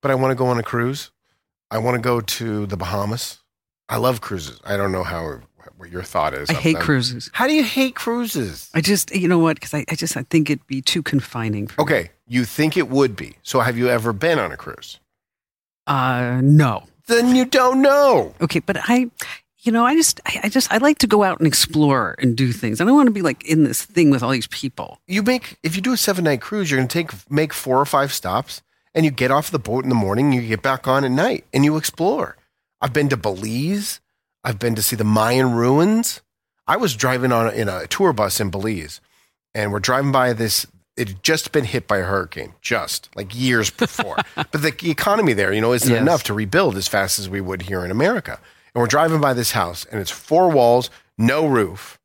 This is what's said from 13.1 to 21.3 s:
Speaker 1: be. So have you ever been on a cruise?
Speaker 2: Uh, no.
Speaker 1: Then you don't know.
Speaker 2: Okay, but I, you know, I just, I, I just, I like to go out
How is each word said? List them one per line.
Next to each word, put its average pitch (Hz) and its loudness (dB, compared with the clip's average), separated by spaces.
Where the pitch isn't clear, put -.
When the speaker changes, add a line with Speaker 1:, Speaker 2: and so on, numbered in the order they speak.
Speaker 1:
be. 71 -14
So - 0
have 117 0
you 123 2
ever 117 0
been 156 0
on 92 -2
a - -12
cruise? - -16
Speaker 2:
Uh, 127 0
no. 139 4
Speaker 1:
Then 240 4
you 254 4
don't 262 4
know. 277 4
Speaker 2:
Okay, 165 0
but - -4
I, 247 2
you 233 -2
know, 233 4
I 262 4
just, 320 2
I, - -6
I 214 0
just, 254 0
I 220 2
like 285 4
to 254 2
go 208 4
out 185 0